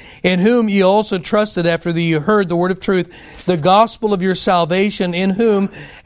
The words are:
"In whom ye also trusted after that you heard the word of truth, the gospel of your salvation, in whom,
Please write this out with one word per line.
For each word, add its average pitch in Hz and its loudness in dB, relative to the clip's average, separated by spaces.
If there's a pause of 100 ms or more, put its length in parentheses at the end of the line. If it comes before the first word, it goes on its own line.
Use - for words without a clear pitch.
(240)
"In 185 0
whom 226 2
ye 196 2
also 196 2
trusted 208 -2
after 170 -2
that 165 -2
you 160 0
heard 202 0
the 170 -2
word 175 0
of 185 -6
truth, - -6
the 180 2
gospel 208 2
of 185 -2
your 185 0
salvation, 180 0
in 190 0
whom, 202 0 (380)